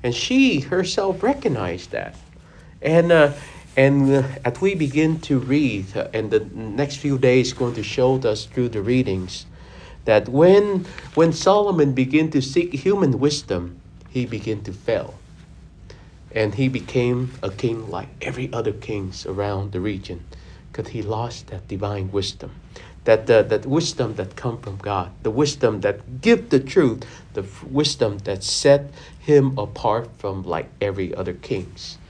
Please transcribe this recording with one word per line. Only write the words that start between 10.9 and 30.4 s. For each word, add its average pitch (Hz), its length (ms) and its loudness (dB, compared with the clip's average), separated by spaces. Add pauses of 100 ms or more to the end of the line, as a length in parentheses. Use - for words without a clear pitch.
when 165 160 6
Solomon 185 640 4
began 135 380 2
to 180 100 2
seek 170 320 -2
human 151 460 2
wisdom, 95 600 -2 (300)
he 123 160 -4
began 107 380 -6
to 98 100 -10
fail. - 440 -4 (1160)
And 107 220 0
he 131 120 0
became 123 640 -2 (100)
a 98 100 -6
king 113 380 -4
like 92 200 -10 (120)
every 127 300 -8
other 113 220 -4
kings 98 520 -10
around 101 460 -6
the 95 80 -6
region, 95 460 -8 (460)
'cause - 180 -10
he 113 120 -8
lost 110 460 -8
that 98 200 -14
divine 98 440 -6
wisdom. - 400 -6 (520)
That, 110 260 4
uh, 113 140 8
that 104 220 0
wisdom 131 500 -2
that 98 200 -8
come 117 240 -8
from 98 180 -10
God, 95 320 -4 (140)
the 110 80 -2
wisdom 120 500 0
that 127 400 -4
give 233 280 4
the 139 100 6
truth, 131 440 2 (300)
the 104 80 -6
f-, - 220 -14
wisdom 107 560 -2
that 101 240 -6
set 143 480 2 (280)
him 139 380 4
apart 110 520 -2 (100)
from, 95 240 -6